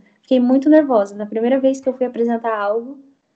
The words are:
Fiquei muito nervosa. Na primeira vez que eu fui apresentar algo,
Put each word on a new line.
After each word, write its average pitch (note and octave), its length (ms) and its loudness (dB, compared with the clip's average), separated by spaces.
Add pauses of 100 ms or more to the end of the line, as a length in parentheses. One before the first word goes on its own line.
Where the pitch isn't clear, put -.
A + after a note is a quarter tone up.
(220)
Fiquei B3+ 180 0
muito C4+ 300 2
nervosa. B3 460 4
Na G#3 120 -10
primeira A#3 320 -2
vez C4+ 200 0
que - 80 -6
eu B3+ 60 -4
fui B3+ 140 -4
apresentar A#3 500 -4
algo, A#3 420 -6 (360)